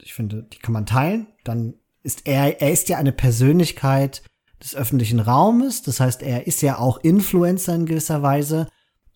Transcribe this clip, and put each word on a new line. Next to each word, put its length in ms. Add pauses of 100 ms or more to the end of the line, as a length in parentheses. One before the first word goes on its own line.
ich 120
finde, 300
die 160
kann 140
man 120
teilen. 420 (160)
Dann 320 (280)
ist 240
er, 340
er 100
ist 180
ja 80
eine 140
Persönlichkeit 1120 (420)
des 120
öffentlichen 440
Raumes. 600
Das 180
heißt, 240
er 240
ist 140
ja 160
auch 220
Influencer 760
in 100
gewisser 360
Weise. 460 (480)